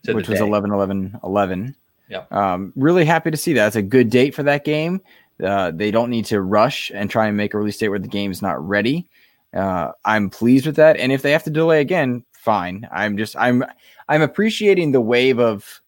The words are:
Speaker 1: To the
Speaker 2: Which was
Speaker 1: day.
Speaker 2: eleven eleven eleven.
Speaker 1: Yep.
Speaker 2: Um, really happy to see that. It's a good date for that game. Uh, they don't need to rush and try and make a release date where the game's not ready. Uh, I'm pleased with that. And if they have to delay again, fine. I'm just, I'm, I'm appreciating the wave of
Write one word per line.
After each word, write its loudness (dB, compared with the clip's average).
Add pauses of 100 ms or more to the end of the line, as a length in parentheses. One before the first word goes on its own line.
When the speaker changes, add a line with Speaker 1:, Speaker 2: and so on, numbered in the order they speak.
Speaker 1:
To -4
the 0
Speaker 2:
Which -4
was 0
Speaker 1:
day. 2
Speaker 2:
eleven 0
eleven -4
eleven. -2 (340)
Speaker 1:
Yep. -14
Speaker 2:
Um, -4
really 2
happy 0
to -6
see -2
that. 4
It's -2
a 0
good 4
date 2
for -8
that 0
game. -2 (420)
Uh, -2
they -2
don't 0
need -2
to 0
rush 0
and -6
try 0
and -2
make -2
a -4
release -4
date -2
where -4
the -8
game's -6
not -4
ready. -2 (460)
Uh, -4 (120)
I'm 0
pleased 2
with -2
that. 8
And 0
if 0
they 0
have 2
to -6
delay 2
again, -2 (100)
fine. -4
I'm -4
just, -6
I'm, 2 (460)
I'm 2
appreciating 2
the 4
wave 2
of -2